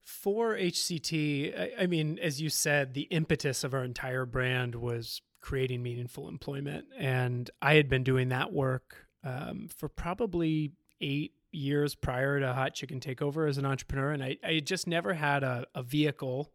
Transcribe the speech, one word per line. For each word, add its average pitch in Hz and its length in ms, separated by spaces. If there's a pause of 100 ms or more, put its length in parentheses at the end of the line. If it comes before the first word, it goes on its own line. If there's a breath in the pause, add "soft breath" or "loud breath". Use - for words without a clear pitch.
For 220 520
H 185 240
C 170 200
T, 151 560
I, - 160 (100)
I 185 60
mean, 160 320
as 147 220
you 156 80
said, 143 440
the 139 100
impetus 151 600
of 131 100
our 135 100
entire 127 420
brand 123 500
was 117 460 (200)
creating 131 420
meaningful 120 440
employment. 143 580 (120)
And 127 520 (120)
I 143 140
had 151 120
been 127 160
doing 127 260
that 131 220
work, 131 560 (160)
um, 135 520
for 147 140
probably 170 840 (280)
eight 147 320 (180)
years 147 440
prior 139 440
to 131 140
Hot 131 200
Chicken 131 260
Takeover 143 480
as 139 100
an 139 80
entrepreneur. 139 460
And 143 120
I, 131 200
I 175 100
had 156 120
just 180 220
never 175 260
had 143 300
a, 127 320
a 139 80
vehicle 139 720